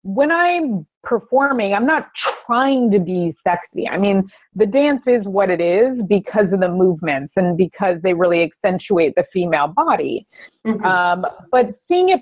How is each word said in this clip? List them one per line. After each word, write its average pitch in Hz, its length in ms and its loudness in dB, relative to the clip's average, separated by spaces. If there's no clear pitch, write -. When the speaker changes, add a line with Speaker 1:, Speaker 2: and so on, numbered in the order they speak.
Speaker 1:
when 262 300 -2
I'm 339 540 -2
performing, 240 720 -2
I'm 226 120 0
not 302 220 -2
trying 247 460 0
to 208 60 4
be 175 380 -2
sexy. - 420 -4
I 170 100 -4
mean, 196 300 0
the 208 100 2
dance 277 400 2
is 240 180 2
what 190 260 0
it 170 100 0
is 220 480 2
because 202 440 0
of 196 80 0
the 185 80 2
movements 170 680 0
and 180 200 0
because 180 460 0
they 185 120 0
really 170 280 2
accentuate 170 720 0
the 180 180 0
female 160 360 0
body. 208 580 -2
Speaker 2:
Mm-hmm. 202 180 -2
Speaker 1:
Um, 180 420 0
but 254 220 2
seeing 359 200 2
it 359 140 2